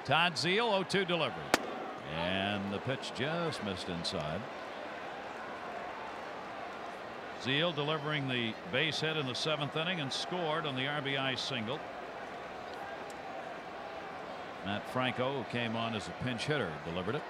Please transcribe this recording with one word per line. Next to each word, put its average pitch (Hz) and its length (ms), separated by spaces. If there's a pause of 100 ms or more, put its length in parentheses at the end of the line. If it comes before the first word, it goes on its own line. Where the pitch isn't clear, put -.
Todd 160 300
Zeile, 185 360
oh 190 120
two 185 240
delivery. 160 360 (760)
And 98 520
the 98 100
pitch - 340
just 156 500
missed 95 240
inside. 85 540 (3000)
Zeile 147 320
delivering 147 540
the 117 240 (180)
base 127 300
hit 156 160
in 143 100
the 123 80
seventh 147 400
inning 165 260
and 135 120
scored 160 540
on 135 100
the 131 100
R 147 140
B 139 160
I 135 180
single. 120 460 (2750)
Matt 101 240
Franco, 127 520
who - 80
came 120 240
on 113 200
as 104 120
a - 180
pinch 120 200
hitter, 131 260 (140)
delivered 90 300
it. 156 160